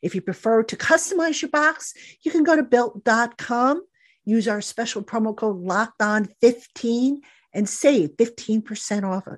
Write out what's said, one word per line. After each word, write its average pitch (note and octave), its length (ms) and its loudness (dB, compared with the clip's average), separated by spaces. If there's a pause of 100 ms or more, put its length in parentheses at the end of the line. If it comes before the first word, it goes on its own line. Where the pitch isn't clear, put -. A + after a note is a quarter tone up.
If F3 100 -6
you F#3 80 -4
prefer A3 400 0
to A3+ 140 -6
customize E4 640 0
your D4+ 80 -8
box, D#4 460 -2 (260)
you D#4+ 80 -4
can D#4 140 2
go D#4+ 120 4
to D4+ 60 2
Built A#3+ 420 0
dot A#3 360 0
com, B3+ 420 0 (420)
use G#3+ 240 0
our G#3 140 -2
special A3+ 400 -6
promo A3 340 -2
code G#3+ 220 -2
Locked F#3+ 460 -2
On G#3 260 0 (100)
fifteen, A#3+ 840 0 (300)
and G3+ 160 -2
save A#3+ 480 2
fifteen A3 460 0
percent G#3 440 -6
off F#3+ 220 -4 (100)